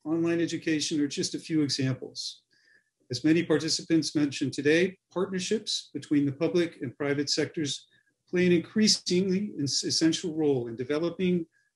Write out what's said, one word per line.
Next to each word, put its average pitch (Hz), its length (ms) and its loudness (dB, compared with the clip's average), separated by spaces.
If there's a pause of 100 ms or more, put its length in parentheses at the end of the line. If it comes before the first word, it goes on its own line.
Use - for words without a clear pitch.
online 165 340 0
education 156 640 -2
are 143 60 2
just 170 280 -4
a 147 40 -8
few 156 220 0
examples. - 800 -4 (720)
As - 120 -4
many 160 200 4
participants 156 720 0
mentioned 143 380 0
today, 165 440 2 (160)
partnerships 190 800 -4
between 143 320 0
the 139 60 0
public 170 500 0
and 123 160 -8
private 143 320 0
sectors 147 560 -4 (440)
play 180 180 2
an 175 40 6
increasingly 190 1080 2
essential 160 760 0
role 143 340 0
in 113 80 -8
developing, 170 680 0 (300)